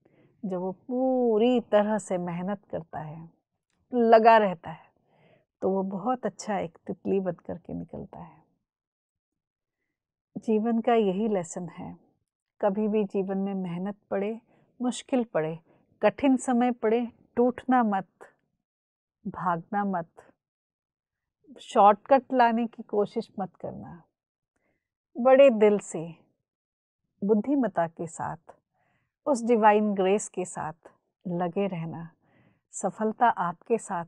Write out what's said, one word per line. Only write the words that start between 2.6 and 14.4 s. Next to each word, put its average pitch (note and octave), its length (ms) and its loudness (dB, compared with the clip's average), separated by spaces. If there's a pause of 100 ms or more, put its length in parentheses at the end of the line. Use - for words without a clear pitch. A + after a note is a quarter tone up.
करता E3 280 -10
है, D#3+ 300 -16 (640)
लगा A3+ 440 8
रहता F3+ 320 0
है, - 240 -18 (680)
तो G3 80 0
वो F#3+ 140 -2
बहुत G3+ 420 -6
अच्छा G3+ 340 -6
एक E3+ 180 -10 (100)
तितली G3 320 -4
बन F#3 140 -6
करके F3 400 -14
निकलता - 460 -14
है। D#3 240 -20 (1900)
जीवन A3+ 440 0
का A#3 120 2
यही G#3 340 0
लेसन F3+ 420 -6
है, F3 280 -18 (640)
कभी G#3+ 260 0
भी G#3+ 160 0
जीवन G3 340 -4
में G3 160 -4
मेहनत F#3 420 -8 (140)
पड़े, G#3 320 -6 (400)